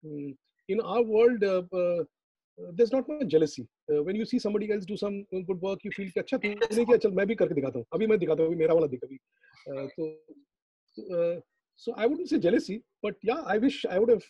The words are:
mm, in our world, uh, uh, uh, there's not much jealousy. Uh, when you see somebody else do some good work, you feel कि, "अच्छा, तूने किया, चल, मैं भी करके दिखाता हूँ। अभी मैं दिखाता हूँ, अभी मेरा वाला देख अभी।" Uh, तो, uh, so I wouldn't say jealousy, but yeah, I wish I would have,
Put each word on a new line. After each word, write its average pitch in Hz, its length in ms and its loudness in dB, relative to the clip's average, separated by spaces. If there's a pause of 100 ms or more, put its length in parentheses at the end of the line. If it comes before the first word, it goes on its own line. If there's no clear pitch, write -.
mm, 143 280 -10 (340)
in 202 120 0
our 214 220 -2
world, 226 420 4
uh, 190 180 0 (100)
uh, 175 280 0
uh, 156 40 -4 (680)
there's 214 200 2
not 262 140 0
much 302 200 -6
jealousy. 151 420 2 (240)
Uh, 147 100 2
when 185 140 -2
you 220 80 -2
see 254 140 -2
somebody 208 340 -2
else 202 140 -4
do 202 100 -6
some 202 340 -6
good 185 300 -6
work, 185 240 -4
you 202 60 -6
feel 196 180 -8
कि, 185 120 -2
"अच्छा, - 180 -4
तूने 214 480 0
किया, 240 100 8
चल, 214 160 2
मैं 196 140 2
भी 196 80 0
करके 170 200 2
दिखाता 135 240 -2
हूँ। 117 140 -6
अभी 180 140 0
मैं 214 120 4
दिखाता 160 240 0
हूँ, 160 40 4
अभी 170 100 -2
मेरा 160 180 4
वाला 160 120 4
देख 127 180 -6
अभी।" 135 140 -16 (480)
Uh, 139 220 -8 (100)
तो, - 1400 -8
uh, 165 40 -12 (360)
so - 200 -8
I 220 100 2
wouldn't 311 220 0
say 285 100 2
jealousy, 226 460 2 (180)
but 208 200 -4
yeah, 262 240 -2
I 196 120 2
wish 247 260 2
I 185 140 0
would 226 100 6
have, 220 220 4